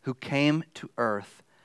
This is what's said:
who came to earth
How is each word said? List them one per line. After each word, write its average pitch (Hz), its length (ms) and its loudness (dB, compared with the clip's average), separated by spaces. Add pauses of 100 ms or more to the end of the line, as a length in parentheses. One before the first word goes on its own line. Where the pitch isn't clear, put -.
who 127 120 -6
came 151 480 2 (100)
to - 240 -14
earth 104 460 -2 (220)